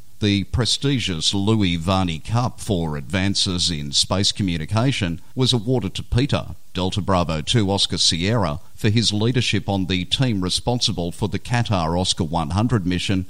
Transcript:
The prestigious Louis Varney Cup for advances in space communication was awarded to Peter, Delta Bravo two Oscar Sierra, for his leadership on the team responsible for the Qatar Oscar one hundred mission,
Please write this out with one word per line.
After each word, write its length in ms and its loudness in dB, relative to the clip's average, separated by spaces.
The 260 2
prestigious 880 0
Louis 420 2
Varney 440 0
Cup 400 -2
for 380 -2
advances 720 0
in 220 -4
space 400 0
communication 880 0
was 180 2
awarded 420 0
to 80 -6
Peter, 520 0
Delta 280 -2
Bravo 400 2
two 300 2
Oscar 260 0
Sierra, 640 0
for 140 0
his 220 4
leadership 560 0
on 200 2
the 180 0
team 360 2
responsible 720 -2
for 160 -2
the 120 -4
Qatar 600 2
Oscar 240 0
one 280 0
hundred 340 2
mission, 440 0